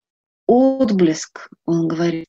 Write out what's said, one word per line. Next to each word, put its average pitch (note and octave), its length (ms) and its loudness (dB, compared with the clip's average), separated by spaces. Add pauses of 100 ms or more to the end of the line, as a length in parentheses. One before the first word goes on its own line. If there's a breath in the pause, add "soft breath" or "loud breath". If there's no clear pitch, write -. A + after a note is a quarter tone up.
(480)
отблеск, A#3 1000 0 (160)
он E3 220 -2
говорит, E3 420 -4